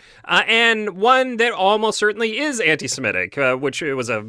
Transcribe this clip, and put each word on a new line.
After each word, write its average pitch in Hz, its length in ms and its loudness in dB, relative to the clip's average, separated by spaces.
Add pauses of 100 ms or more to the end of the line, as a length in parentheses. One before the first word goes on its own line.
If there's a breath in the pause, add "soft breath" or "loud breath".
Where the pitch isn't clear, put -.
(260 loud breath)
Uh, 180 220 2
and 220 500 2
one 254 400 2
that 233 140 2
almost 208 480 2
certainly 220 380 0
is 277 240 -2
anti-Semitic, 123 760 -2
uh, 131 180 2
which 135 260 -4
it 147 120 -4
was 123 160 -4
a, 110 200 -4